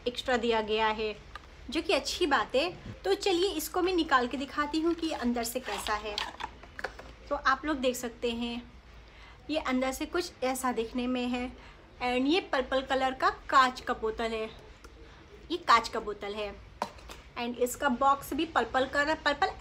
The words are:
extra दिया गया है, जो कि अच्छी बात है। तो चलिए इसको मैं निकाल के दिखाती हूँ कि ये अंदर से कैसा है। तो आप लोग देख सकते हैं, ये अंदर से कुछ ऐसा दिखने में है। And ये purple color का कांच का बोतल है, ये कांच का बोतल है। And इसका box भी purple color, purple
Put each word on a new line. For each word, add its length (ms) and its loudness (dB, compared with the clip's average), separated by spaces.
extra 300 0
दिया 260 2
गया 260 2
है, 260 -2
जो 120 -2
कि 120 2
अच्छी 320 0
बात 300 2
है। 140 4
तो 120 2
चलिए 340 2
इसको 320 -2
मैं 120 2
निकाल 340 4
के 100 -6
दिखाती 440 -2
हूँ 120 2
कि 140 -4
ये 80 -4
अंदर 280 0
से 160 -4
कैसा 360 -4
है। 200 -6
तो 80 0
आप 280 2
लोग 120 0
देख 180 2
सकते 360 -4
हैं, 300 -4
ये 100 0
अंदर 320 0
से 140 -4
कुछ 260 -2
ऐसा 280 0
दिखने 360 -2
में 200 0
है। 240 -2
And 260 2
ये 120 4
purple 300 2
color 320 2
का 160 4
कांच 320 6
का 120 -2
बोतल 380 -2
है, 180 -4
ये 60 0
कांच 320 6
का 100 -4
बोतल 360 -6
है। 160 -4
And 200 -4
इसका 320 0
box 340 4
भी 140 0
purple 400 2
color, 380 2
purple 360 2